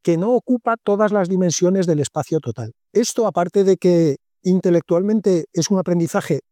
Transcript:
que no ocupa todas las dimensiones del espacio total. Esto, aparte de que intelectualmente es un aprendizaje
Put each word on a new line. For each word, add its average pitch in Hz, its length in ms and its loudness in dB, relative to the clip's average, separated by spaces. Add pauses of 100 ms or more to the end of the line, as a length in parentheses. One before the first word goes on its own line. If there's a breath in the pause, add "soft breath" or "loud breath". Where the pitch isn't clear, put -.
que 170 140 0
no 214 180 0
ocupa 240 420 -2
todas 202 340 0
las 196 180 0
dimensiones 185 580 0
del 156 140 0
espacio 151 380 -4
total. 113 340 -8 (200)
Esto, 226 340 0
aparte 180 380 0
de 190 120 2
que 170 400 2 (260)
intelectualmente 185 1080 0
es 165 180 -2
un 190 100 0
aprendizaje 175 600 -2 (120)